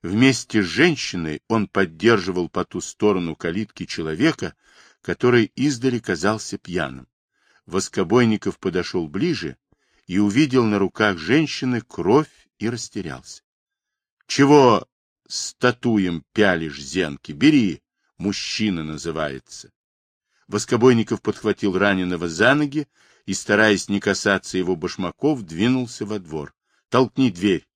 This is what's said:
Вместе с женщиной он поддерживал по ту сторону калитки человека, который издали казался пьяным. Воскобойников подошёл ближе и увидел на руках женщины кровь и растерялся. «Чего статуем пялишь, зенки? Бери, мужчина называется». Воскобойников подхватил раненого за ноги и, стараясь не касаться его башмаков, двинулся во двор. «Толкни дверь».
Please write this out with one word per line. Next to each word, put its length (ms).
Вместе 600
с 20
женщиной 800
он 200
поддерживал 840
по 160
ту 160
сторону 540
калитки 500
человека, 680
который 540
издали 440
казался 580
пьяным. 500
Воскобойников 920
подошёл 500
ближе 500
и 100
увидел 480
на 140
руках 400
женщины 640
кровь 760
и 100
растерялся. 760
«Чего 600
статуем 960
пялишь, 480
зенки? 500
Бери, 520
мужчина 640
называется». 880
Воскобойников 760
подхватил 560
раненого 500
за 280
ноги 320
и, 100
стараясь 520
не 120
касаться 580
его 180
башмаков, 680
двинулся 640
во 100
двор. 380
«Толкни 400
дверь». 460